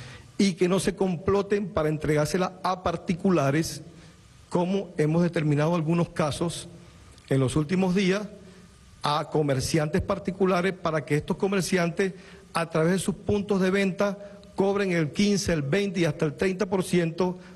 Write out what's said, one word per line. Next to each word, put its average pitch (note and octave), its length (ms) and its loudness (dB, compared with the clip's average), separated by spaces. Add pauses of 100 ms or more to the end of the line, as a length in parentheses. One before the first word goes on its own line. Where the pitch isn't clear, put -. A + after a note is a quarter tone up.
(360)
y G3 180 2
que F3+ 140 2
no F#3+ 120 2
se F#3 140 0
comploten G3 760 0
para D#3 200 0
entregársela D#3 720 0
a F3+ 200 -2
particulares, E3 1000 0 (680)
como F#3 480 0
hemos D#3 240 4
determinado D#3+ 520 2
algunos E3+ 360 0
casos E3 580 -4 (600)
en C3+ 120 4
los B2+ 160 2
últimos F3+ 380 2
días, G3 320 2 (760)
a D3+ 280 0
comerciantes D3+ 720 0
particulares F#3+ 720 0
para D#3+ 320 -4
que D3 120 0
estos D3+ 200 -2
comerciantes, F#3 800 0 (380)
a E3 160 -2
través E3 240 2
de F#3+ 60 2
sus F#3+ 160 -2
puntos G#3 460 0
de F#3 100 4
venta, G3 480 0 (360)
cobren G3 380 0
el D#3+ 200 0
quince, G3+ 400 2
el D#3 100 0
veinte F#3 380 0
y E3 40 4
hasta D#3+ 220 0
el C#3+ 80 -2
treinta F#3+ 320 0
por F#3 180 0
ciento F3+ 540 0 (160)